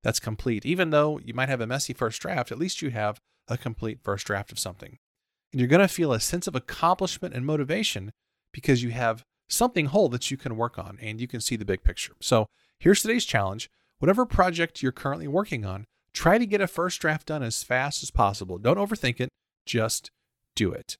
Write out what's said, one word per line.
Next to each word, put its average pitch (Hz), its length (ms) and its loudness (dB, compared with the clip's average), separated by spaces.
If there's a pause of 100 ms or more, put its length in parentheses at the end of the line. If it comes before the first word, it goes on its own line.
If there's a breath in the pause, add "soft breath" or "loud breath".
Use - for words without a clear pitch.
that's 110 160 0
complete. 110 460 -4
Even 175 240 0
though 151 300 4
you 120 160 -12
might 127 160 -2
have 123 100 0
a 113 60 -2
messy 131 260 -4
first 113 300 -2
draft, 147 280 -4
at 117 80 -6
least 185 220 -4
you 143 100 -2
have 107 300 -2 (260)
a 120 120 -4
complete 113 440 -6
first 101 240 -4
draft 101 240 -4
of - 80 -10
something. - 380 -10 (560)
And 131 80 -2
you're 123 80 4
gonna 185 180 8
feel 160 260 0
a 113 80 2
sense - 260 -2
of 165 80 -6
accomplishment 180 800 0
and 123 100 -4
motivation 147 680 -2 (420)
because 127 280 4
you 123 80 -2
have 117 320 -2 (280)
something 233 360 2
whole 165 220 4
that 120 220 -2
you 135 80 -6
can 117 180 -6
work 117 220 -2
on 98 240 -12
and 110 180 -8
you 123 80 -6
can 113 140 -6
see - 140 -2
the 104 100 -6
big 95 160 -2
picture. - 380 0
So 110 260 4 (320)
here's 196 240 6
today's 226 240 0
challenge. 101 420 -2 (300)
Whatever 202 260 2
project 170 580 2
you're 131 100 0
currently 147 360 -6
working 139 380 -2
on, 98 180 -8 (300)
try 185 240 6
to 240 80 2
get 196 160 2
a 185 40 2
first 175 360 -4
draft 156 240 0
done 151 160 -4
as 113 200 -4
fast 131 400 0
as - 80 -10
possible. 98 460 2
Don't 131 220 2
overthink 202 420 -2
it. 123 80 -2 (380)
Just - 440 -2 (460)
do 98 160 2
it. - 280 -10